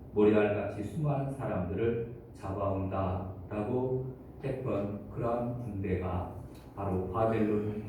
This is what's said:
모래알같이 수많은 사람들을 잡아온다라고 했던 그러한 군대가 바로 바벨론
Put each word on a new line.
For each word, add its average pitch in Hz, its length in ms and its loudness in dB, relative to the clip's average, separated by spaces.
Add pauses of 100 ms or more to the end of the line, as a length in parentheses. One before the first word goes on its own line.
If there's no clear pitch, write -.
(140)
모래알같이 104 680 6
수많은 139 480 0
사람들을 113 840 0 (220)
잡아온다라고 98 1700 -2 (380)
했던 104 560 -2 (100)
그러한 120 540 -2
군대가 90 720 -2 (400)
바로 92 360 -2
바벨론 107 760 2